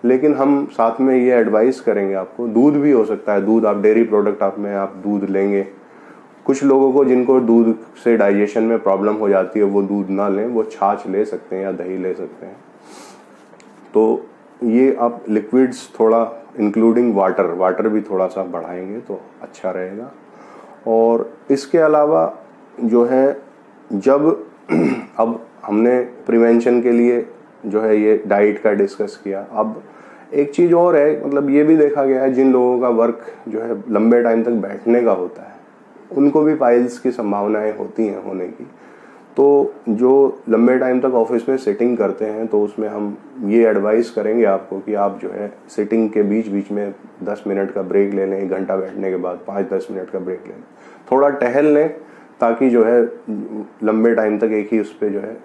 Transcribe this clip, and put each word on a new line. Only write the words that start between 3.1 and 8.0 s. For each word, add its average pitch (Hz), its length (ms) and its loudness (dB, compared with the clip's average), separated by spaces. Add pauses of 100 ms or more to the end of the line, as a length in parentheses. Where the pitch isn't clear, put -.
है। 98 80 0
दूध 110 240 2
आप, 101 120 0
डेयरी 107 260 4
product 104 400 0
आप 98 160 -4
में 101 160 -6
आप 98 200 -6
दूध 98 340 -4
लेंगे। 98 380 0 (800)
कुछ 135 180 0
लोगों 135 300 4
को 139 120 4
जिनको 127 340 4
दूध 113 360 4 (280)